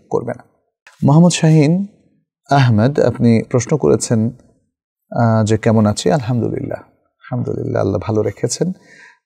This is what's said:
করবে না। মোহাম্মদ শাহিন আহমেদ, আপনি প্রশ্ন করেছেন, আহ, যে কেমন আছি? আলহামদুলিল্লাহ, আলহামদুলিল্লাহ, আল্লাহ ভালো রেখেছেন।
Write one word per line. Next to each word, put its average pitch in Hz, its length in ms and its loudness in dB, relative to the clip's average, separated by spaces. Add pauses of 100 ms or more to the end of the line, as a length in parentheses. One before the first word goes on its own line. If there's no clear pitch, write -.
(100)
করবে - 260 -4
না। - 80 -20 (600)
মোহাম্মদ 165 280 4
শাহিন 160 540 2 (640)
আহমেদ, 127 500 2
আপনি 117 500 2
প্রশ্ন 131 260 -2
করেছেন, 120 540 0 (920)
আহ, 110 220 2
যে 107 140 0
কেমন 110 280 2
আছি? - 240 -2
আলহামদুলিল্লাহ, 120 680 -4
আলহামদুলিল্লাহ, - 1040 -8
আল্লাহ 101 180 -2
ভালো 107 220 -2
রেখেছেন। 135 500 -6 (540)